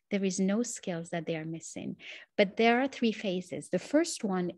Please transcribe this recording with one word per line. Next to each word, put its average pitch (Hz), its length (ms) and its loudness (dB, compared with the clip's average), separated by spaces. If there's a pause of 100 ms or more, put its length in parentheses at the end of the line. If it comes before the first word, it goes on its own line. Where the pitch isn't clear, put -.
(120)
there 196 140 0
is 190 160 0
no 202 200 2
skills 170 480 -6
that 170 160 -4
they 165 120 -2
are 156 80 -6
missing. 165 500 -8 (420)
But 202 200 4
there 233 240 6
are 277 60 2
three 233 260 2
phases. 180 560 -6
The 185 100 2
first 320 460 0
one 180 320 0